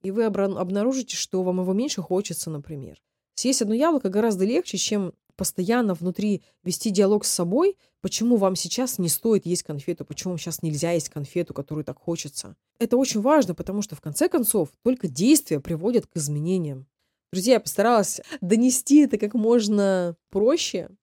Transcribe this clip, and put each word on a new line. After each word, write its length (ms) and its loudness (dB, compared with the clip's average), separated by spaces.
И 80 -6
вы 140 0
обра-, 340 0
обнаружите, 580 -2
что 260 -4
вам 180 0
его 140 0
меньше 260 -2
хочется, 500 -4
например. 520 -12
Съесть 260 0
одно 140 0
яблоко 340 2
гораздо 360 2
легче, 340 -2
чем 340 -2
постоянно 520 0
внутри 460 -2
вести 280 -4
диалог 340 4
с 80 -2
собой, 440 2
почему 360 0
вам 180 2
сейчас 460 -4
не 80 0
стоит 360 2
есть 200 -2
конфету, 400 -6
почему 300 -8
вам 40 -6
сейчас 240 -8
нельзя 300 -2
есть 160 0
конфету, 440 -6
которую 320 -6
так 140 -10
хочется. 560 -8
Это 180 0
очень 240 2
важно, 320 4
потому 300 -6
что, 140 -10
в 40 -20
конце 280 -2
концов, 400 0
только 240 0
действия 500 2
приводят 480 -2
к 100 -12
изменениям. 680 -4
Друзья, 220 4
я 60 4
постаралась 600 0
донести 600 4
это 180 4
как 160 -4
можно 800 2
проще. 600 0